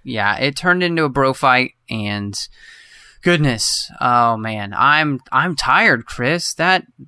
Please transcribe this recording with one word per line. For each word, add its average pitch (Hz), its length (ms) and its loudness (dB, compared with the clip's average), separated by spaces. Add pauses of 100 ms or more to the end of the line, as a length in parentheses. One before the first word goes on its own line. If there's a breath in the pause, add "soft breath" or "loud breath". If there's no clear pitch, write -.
yeah, 104 360 -2
it 139 180 -2
turned 180 260 0
into 165 220 0
a 139 40 0
bro 135 240 2
fight, 127 420 0 (140)
and 104 460 -6 (880 loud breath)
goodness, 151 760 0
oh 120 360 2
man, 107 400 -6
I'm, 147 440 2 (120)
I'm 147 240 0
tired, 143 520 2
Chris. 151 480 -4
That, 180 300 0 (220)